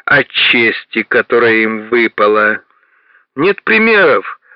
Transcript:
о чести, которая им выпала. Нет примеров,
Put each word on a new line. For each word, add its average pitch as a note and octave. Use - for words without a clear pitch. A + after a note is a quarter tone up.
о C#3
чести, -
которая A#2
им A2
выпала. G#2+
Нет F3+
примеров, G#3+